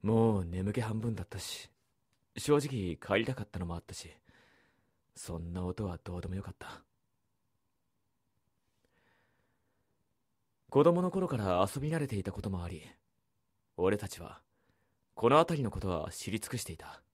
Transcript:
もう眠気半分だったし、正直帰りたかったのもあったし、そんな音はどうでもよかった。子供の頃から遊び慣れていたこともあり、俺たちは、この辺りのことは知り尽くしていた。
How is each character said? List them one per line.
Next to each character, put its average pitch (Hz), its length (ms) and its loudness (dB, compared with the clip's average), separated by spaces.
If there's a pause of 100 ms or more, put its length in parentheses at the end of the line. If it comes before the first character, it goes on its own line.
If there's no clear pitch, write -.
も 110 380 6
う 87 60 0
眠 92 280 -2
気 123 80 0
半 110 180 -2
分 113 140 -2
だ 101 120 -6
っ - 20 -20
た - 100 -12
し、 - 320 -10 (680)
正 147 200 4
直 120 400 -2
帰 101 220 2
り 113 60 2
た 131 100 -2
か 104 80 -6
っ - 20 -6
た - 140 -10
の 90 60 -2
も 85 100 -6
あ 85 40 -6
っ - 40 -12
た - 100 -14
し、 - 160 -14 (1040)
そ - 220 -8
ん 85 160 -6
な 90 100 -2
音 90 220 -2
は 87 180 -6
ど 90 140 -6
う 87 40 -6
で 92 60 -8
も 92 80 -4
よ 98 60 -4
か 90 100 -10
っ - 60 -14
た。 - 260 -16 (3750)
子 139 140 6
供 175 180 8
の 180 100 0
頃 185 160 0
か 127 100 0
ら 95 380 4
遊 135 60 -4
び 151 80 -2
慣 160 100 0
れ 143 80 -2
て 107 100 -4
い 95 60 -2
た 98 80 -4
こ 101 100 -8
と 104 80 -4
も 90 140 -4
あ 85 60 -6
り、 80 120 -10 (960)
俺 95 200 4
た 101 100 -6
ち - 140 -10
は、 - 200 -16 (720)
こ 117 160 2
の 143 80 8
辺 165 200 4
り 139 60 -2
の 107 60 0
こ 95 120 -6
と 98 80 -2
は 80 220 -2
知 - 200 -8
り 107 80 -2
尽 - 120 -8
く 123 60 -4
し - 60 -6
て 85 100 -10
い - 40 -12
た。 - 260 -18 (100)